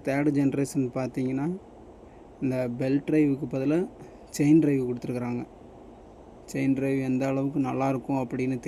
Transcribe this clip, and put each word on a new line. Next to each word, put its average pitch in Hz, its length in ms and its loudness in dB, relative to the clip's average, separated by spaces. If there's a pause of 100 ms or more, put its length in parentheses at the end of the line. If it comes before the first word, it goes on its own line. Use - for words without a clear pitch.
தேர்டு 143 300 2
ஜெனரேஷன் 139 460 0 (140)
பார்த்தீங்கன்னா, 131 480 -2 (960)
இந்த 131 160 0 (220)
பெல்ட் 135 300 0
டிரைவுக்கு 143 440 2
பதிலாக 143 340 0 (500)
செயின் 156 260 8
டிரைவ் 135 260 2
கொடுத்துருக்குறாங்க. 123 540 -4 (1080)
செயின் 135 280 0
டிரைவ் 135 200 0 (100)
எந்த 127 220 0
அளவுக்கு 139 380 0
நல்லாயிருக்கும் 131 540 0
அப்படின்னு 127 420 -2